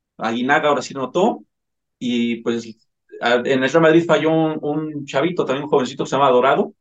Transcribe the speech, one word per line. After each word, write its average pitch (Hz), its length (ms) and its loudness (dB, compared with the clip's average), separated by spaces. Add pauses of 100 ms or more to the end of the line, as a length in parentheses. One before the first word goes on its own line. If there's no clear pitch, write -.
(180)
Aguinaga 127 520 0
ahora 127 120 0
sí - 120 -12
notó, 170 500 -2 (560)
y 117 380 -2
pues 117 400 -6 (440)
a-, 123 240 2
en 131 180 0
el 131 60 0
Real 165 120 4
Madrid 165 240 6
falló 156 260 2
un, 160 300 0
un 147 440 -6
chavito, 151 400 -2
también 139 200 -4
un - 40 -14
jovencito 131 340 0
que 131 60 -6
se 135 60 -2
llama 135 160 4
Dorado, 135 500 2